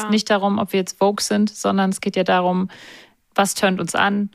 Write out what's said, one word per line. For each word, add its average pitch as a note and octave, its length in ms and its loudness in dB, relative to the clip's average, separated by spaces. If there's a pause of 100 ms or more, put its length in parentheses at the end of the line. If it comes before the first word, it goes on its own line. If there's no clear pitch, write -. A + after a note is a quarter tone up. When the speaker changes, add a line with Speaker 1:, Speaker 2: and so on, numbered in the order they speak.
Speaker 1:
Ja. G#3+ 80 -4
Speaker 2:
nicht G#3+ 200 0
darum, G3+ 280 2
ob G#3+ 140 -4
wir G3 80 2
jetzt - 180 -6
Vogue G3+ 240 2
sind, G#3 280 0
sondern G3 400 0
es F#3+ 100 -4
geht G3 140 -4
ja F#3+ 80 0
darum, F3+ 480 0 (640)
was G3+ 200 0
tönt F#3+ 260 0
uns E3+ 160 -4
an. G3+ 380 0